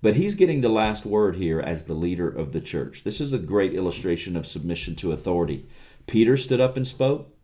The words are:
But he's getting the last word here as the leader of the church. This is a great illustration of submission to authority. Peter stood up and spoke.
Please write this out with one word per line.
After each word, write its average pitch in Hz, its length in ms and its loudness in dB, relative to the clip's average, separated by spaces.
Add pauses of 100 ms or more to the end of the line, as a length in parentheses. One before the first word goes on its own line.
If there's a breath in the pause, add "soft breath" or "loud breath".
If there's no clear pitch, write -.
But 107 160 6
he's 202 200 2
getting 165 260 4
the 120 60 4
last 110 360 2
word 104 320 2
here 80 240 0
as 78 240 -4
the 82 80 -6
leader 85 360 -2
of 76 240 -6
the 80 80 -2
church. - 440 -8
This - 160 -4
is 143 120 -4
a 127 60 0
great 92 360 0
illustration 90 640 -2
of 80 100 -6
submission 85 500 -6
to 87 160 -4
authority. 80 540 -2 (400 soft breath)
Peter 113 300 6
stood 131 240 0
up 127 160 2
and 131 100 -2
spoke. 135 580 -2